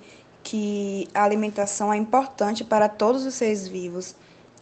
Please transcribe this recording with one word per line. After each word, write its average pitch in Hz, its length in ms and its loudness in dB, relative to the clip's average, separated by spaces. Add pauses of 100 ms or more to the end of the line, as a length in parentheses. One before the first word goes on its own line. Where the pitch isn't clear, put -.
(460)
que 202 680 -4
a 208 120 2
alimentação 208 680 0
é 214 60 2
importante 220 680 0
para 214 240 4
todos 233 380 2
os 262 80 -6
seres 214 340 -2
vivos. 180 480 -8 (460)